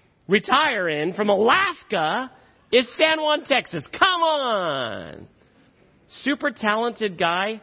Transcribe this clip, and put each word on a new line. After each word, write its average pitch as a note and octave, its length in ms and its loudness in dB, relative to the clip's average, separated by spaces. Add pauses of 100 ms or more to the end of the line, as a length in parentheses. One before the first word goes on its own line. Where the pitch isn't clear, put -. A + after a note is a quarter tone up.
(300)
retire G#3+ 580 2
in, D#3 260 -2
from G#3 140 -2
Alaska, A3+ 1040 0 (400)
is B3 240 4
San D#4 260 2
Juan, D4+ 220 0
Texas. G#3 480 -2
Come F4+ 320 2
on! D#3 1040 -2 (800)
Super - 440 -4
talented A3 680 -2
guy. F#3 460 -2